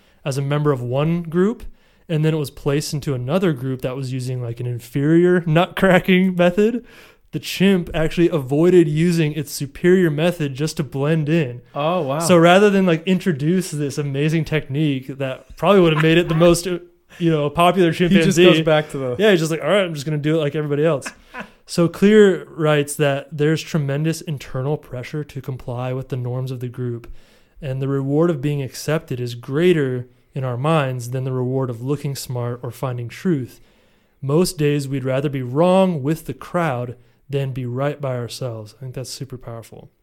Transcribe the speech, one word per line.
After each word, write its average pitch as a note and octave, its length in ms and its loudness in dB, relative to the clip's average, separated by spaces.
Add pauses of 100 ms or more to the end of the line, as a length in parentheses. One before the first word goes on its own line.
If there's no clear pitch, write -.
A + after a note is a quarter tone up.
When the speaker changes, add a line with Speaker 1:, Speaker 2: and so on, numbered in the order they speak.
(260)
Speaker 1:
as C#3 140 -4
a - 20 -4
member D3 300 0
of B2 100 0
one D3 400 -2
group, F3+ 420 -2 (460)
and D#3 160 0
then D#3 80 2
it D#3+ 40 0
was D3 120 -4
placed D3+ 440 -4
into C#3+ 200 -4
another D3+ 400 0
group C3 300 -6
that B2+ 120 -6
was C3 160 -8
using, B2+ 300 -6
like, A#2 180 -8
an B2 60 -8
inferior D#3+ 800 2
nut E3+ 300 2
cracking F#3 600 4
method, G#3 480 2 (480)
the D3+ 80 -8
chimp F3+ 540 0
actually E3 360 2
avoided D#3+ 580 4
using D#3 460 0
its D3 180 -8
superior F3 580 2
method D3+ 460 -2
just D3+ 220 -6
to E3+ 60 -2
blend C#3+ 440 -2
in. C#3 340 -2 (140)
Speaker 2:
Oh, D#3+ 260 -2
wow. C#3 180 -4
Speaker 1:
So E3+ 180 4
rather F3+ 320 6
than, G3 160 2
like, E3 200 0
introduce F3 680 0
this D3 260 -6
amazing D3+ 480 -2
technique C#3+ 640 -2
that C3+ 500 -10
probably F#3+ 240 6
would E3+ 120 6
have D3+ 80 0
made D#3+ 160 6
it E3+ 120 2
the E3 60 0
most, E3+ 300 4
Speaker 2:
<laughs> - 540 -10
Speaker 1:
you E3+ 100 2
know, D3 200 0
popular E3+ 420 4
Speaker 2:
He D#3 60 -6
Speaker 1:
chimpanzee. F3 280 4
Speaker 2:
just F#3+ 120 2
goes F3 240 8
back D#3 300 2
to D3 60 -8
the B2+ 220 -4
Speaker 1:
Yeah, G#3 120 4
he's F3 100 4
just D#3+ 100 -2
like, D#3+ 100 -4
"All C#3 80 -4
right, G3 140 2
I'm E3+ 100 -6
just C#3+ 120 -8
gonna D#3 120 -2
do D3+ 200 0
it - 40 0
like C#3+ 140 -4
everybody D3 300 -2
else." D3 220 0 (260)
<laughs> B3 120 -12 (240)
So E3+ 200 2
Clear G3 560 6
writes D3+ 500 0
that C#3 340 -2
there's D3+ 320 0
tremendous D3+ 600 -4
internal C#3+ 560 -6
pressure C#3+ 480 -10
to - 160 -14
comply B2+ 500 -8
with C3 160 -8
the C#3 80 -8
norms B2+ 340 -6
of B2+ 120 -10
the B2 80 -8
group, A#2+ 420 -10 (500)
and C3+ 200 -8
the C3+ 80 -4
reward C#3 400 0
of D#3 100 -2
being C#3+ 240 -4
accepted D3 560 -6
is A#2+ 160 -6
greater C3+ 720 0 (260)
in C3+ 120 -6
our B2 100 -4
minds C3 540 -2
than B2+ 160 -4
the C3 80 -4
reward B2+ 360 -2
of A#2 140 -10
looking C#3+ 320 -4
smart B2 480 -6
or B2 80 -10
finding A#2+ 380 -8
truth. D3 500 -4 (640)
Most D#3+ 360 0
days C#3+ 300 0
we'd C3+ 160 -6
rather C3 240 -2
be C3+ 140 -4
wrong F3 600 2
with D3 240 -4
the - 80 -8
crowd B2 600 -4 (340)
than C3+ 220 -4
be B2+ 140 -6
right C#3 340 -4
by C3 160 -4
ourselves. A2+ 640 -10
I - 60 -18
think B2+ 120 -14
that's B2+ 140 -10
super B2+ 280 -12
powerful. - 540 -18 (120)